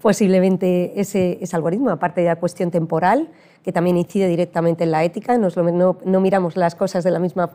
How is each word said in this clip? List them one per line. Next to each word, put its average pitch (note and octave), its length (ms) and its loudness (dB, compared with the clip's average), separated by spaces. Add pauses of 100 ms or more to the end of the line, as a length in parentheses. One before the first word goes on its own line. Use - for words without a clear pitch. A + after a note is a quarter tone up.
posiblemente F#3 1000 2
ese, F#3 400 -2
ese F3+ 160 -6
algoritmo, F3+ 340 0
aparte F3 300 -2
de E3+ 80 2
la E3 80 0
cuestión F3 340 -4
temporal, F3 580 0 (360)
que F#3 80 -6
también F3+ 240 0
incide F#3 320 0
directamente E3+ 560 0
en E3 80 0
la D#3 100 0
ética. G#3 340 -2
No G#3+ 120 2
es E3 80 -6
lo F3+ 80 0
mi-, E3+ 80 0
no, F3+ 320 2
no F#3 160 2
miramos F#3+ 360 0
las E3+ 200 0
cosas F#3 260 -2
de F3+ 80 0
la E3 80 0
misma F3 360 -2